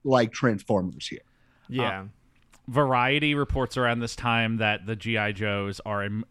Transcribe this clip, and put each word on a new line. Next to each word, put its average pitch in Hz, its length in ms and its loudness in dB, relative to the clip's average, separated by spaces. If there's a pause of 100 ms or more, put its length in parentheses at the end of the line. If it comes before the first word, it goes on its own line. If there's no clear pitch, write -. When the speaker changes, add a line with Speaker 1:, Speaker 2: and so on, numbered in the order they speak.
Speaker 1:
like 123 260 4
Transformers 101 760 0
here. - 120 -10 (480)
Speaker 2:
Yeah. 120 340 -2
Speaker 3:
Uh, 95 40 -12 (640)
Variety 135 680 2
reports 135 400 0
around 120 240 2
this 117 160 -6
time 113 420 2
that 104 280 0
the 110 100 -4
G 113 220 -2
I 104 160 0
Joes 101 520 -4
are 101 180 -4
an 104 280 -4